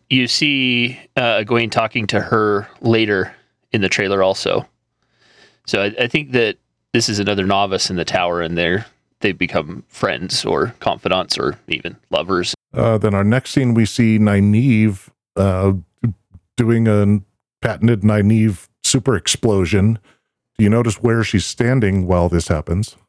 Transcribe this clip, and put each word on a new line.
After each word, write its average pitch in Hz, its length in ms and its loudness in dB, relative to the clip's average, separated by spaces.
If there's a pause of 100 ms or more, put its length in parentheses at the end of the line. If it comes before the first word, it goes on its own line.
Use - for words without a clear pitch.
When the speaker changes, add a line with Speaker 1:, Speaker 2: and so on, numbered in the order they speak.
(100)
Speaker 1:
you 127 180 2
see, 127 720 -2 (160)
uh, 117 260 0
Egwene 113 300 0
talking 113 360 -2
to 104 120 0
her 104 480 -2 (140)
later 110 520 0 (380)
in 113 80 0
the 95 80 0
trailer 98 340 0
also. 95 420 0 (1000)
So 101 160 -2
I, 101 40 -2 (180)
I - 20 -4
think 143 260 -4
that 113 260 0 (340)
this 117 160 0
is 104 100 -2
another 101 260 -2
novice 98 460 -2
in 95 60 -4
the 82 80 -4
tower, 87 380 -2
and 85 140 -6
they're, 87 300 0 (340)
they've 95 160 -2
become 85 520 -6
friends 87 560 -6
or 95 360 -2
confidants - 580 -4
or 69 280 -4
even - 300 -8 (140)
lovers. 90 440 -2 (200)
Speaker 2:
Uh, 113 240 2
then 104 160 0
our 98 100 2
next 117 260 0
scene, 123 240 2
we 113 120 4
see 110 340 2
Nynaeve, 107 880 2 (260)
uh, 98 380 2 (840)
doing 113 300 2
a 104 340 2 (420)
patented 110 400 0
Nynaeve 107 680 2 (160)
super 123 320 0
explosion. 98 840 0 (600)
Do 110 60 4
you 101 60 4
notice 113 320 0
where 113 220 2
she's 95 220 -2
standing 104 600 0
while 87 220 2
this 85 200 -2
happens? 85 480 -4 (120)